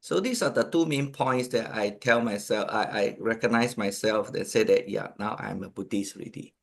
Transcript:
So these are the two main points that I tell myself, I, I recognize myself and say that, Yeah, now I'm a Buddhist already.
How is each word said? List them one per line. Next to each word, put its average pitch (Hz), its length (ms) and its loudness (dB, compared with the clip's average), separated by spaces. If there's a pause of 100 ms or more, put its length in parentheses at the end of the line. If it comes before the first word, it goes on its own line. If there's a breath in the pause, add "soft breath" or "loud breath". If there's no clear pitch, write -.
So 170 200 0
these 240 220 0
are 151 80 2
the 123 140 2
two 165 220 2
main 139 260 0
points 127 360 0
that 110 260 -2
I 104 160 0
tell 117 300 2
myself, 107 500 -2
I, 107 140 0
I - 340 0
recognize 117 580 0
myself 104 580 0
and 104 120 -4
say 117 180 2
that, 98 240 4
Yeah, - 200 -4 (100)
now 107 200 -4
I'm 98 260 -8
a 95 60 -12
Buddhist 98 460 -6
already. - 460 -14